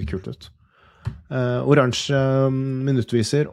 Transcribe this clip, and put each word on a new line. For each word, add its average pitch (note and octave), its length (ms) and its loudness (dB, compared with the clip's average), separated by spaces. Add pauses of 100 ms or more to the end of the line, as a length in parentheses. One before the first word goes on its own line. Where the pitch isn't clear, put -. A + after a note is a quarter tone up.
litt D#2 80 -6
kult F#2 180 -8
ut. - 220 -14 (840)
Eh, B2 320 -2
oransje, C3+ 480 2
eh, C3+ 380 2
minuttviser C3 1040 0